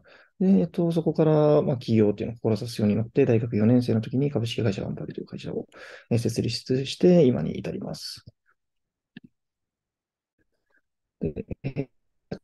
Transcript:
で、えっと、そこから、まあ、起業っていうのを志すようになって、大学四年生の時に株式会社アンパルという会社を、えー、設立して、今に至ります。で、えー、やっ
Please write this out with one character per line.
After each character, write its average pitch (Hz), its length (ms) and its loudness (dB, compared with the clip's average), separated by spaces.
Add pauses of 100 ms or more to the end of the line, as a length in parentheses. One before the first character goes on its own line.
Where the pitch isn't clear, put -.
(400)
で、 185 80 2
え 190 160 4
っ 170 40 -2
と、 170 240 -2
そ 165 120 0
こ 156 100 0
か 160 120 2
ら、 151 380 4
ま 156 100 -2
あ、 - 40 -2
起 113 180 -2
業 107 160 6
っ 101 40 -10
て 110 80 -8
い - 40 -4
う - 20 -8
の 113 60 -10
を - 20 -18
志 113 340 -2
す - 80 -8
よ 107 80 2
う - 20 2
に 101 60 0
な 113 80 -2
っ - 60 -8
て、 139 160 2
大 117 140 4
学 117 180 -4
四 104 100 4
年 123 140 6
生 120 120 -2
の 110 80 2
時 117 160 -6
に 143 120 0
株 117 160 -2
式 113 180 -4
会 113 100 0
社 - 120 -8
ア - 40 -6
ン - 60 -8
パ - 100 -10
ル - 80 -12
と - 80 -10
い - 20 -14
う - 20 -14
会 - 140 -16
社 - 120 -12
を、 - 160 -8 (440)
え - 40 2
ー、 - 40 0
設 117 220 -2
立 127 440 -4
し - 120 -10
て、 175 280 6
今 123 160 2
に - 160 -6
至 80 140 -8
り - 80 -10
ま - 160 -10
す。 - 280 -16 (3000)
で、 - 260 -8 (180)
え 139 60 -8
ー、 135 180 -8 (420)
や 208 80 -12
っ - 60 -20